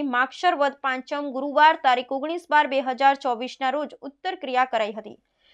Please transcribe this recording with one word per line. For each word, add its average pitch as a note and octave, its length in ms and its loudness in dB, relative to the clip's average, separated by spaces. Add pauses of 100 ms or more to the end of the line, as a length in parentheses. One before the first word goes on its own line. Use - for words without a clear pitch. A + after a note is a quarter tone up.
માગશર C4 540 0
વદ C#4 200 0
પાંચમ C4+ 520 -6
ગુરુવાર D4 480 4
તારીખ B3+ 300 2
ઓગણીસ D#4 380 -6
બાર D4+ 180 4
બે C4 180 -2
હજાર C4+ 320 2
ચોવીસના B3+ 540 -4
રોજ D4 300 -6
ઉત્તરક્રિયા C4+ 720 -4
કરાઈ A3 260 -2
હતી. G#3+ 200 -14 (360)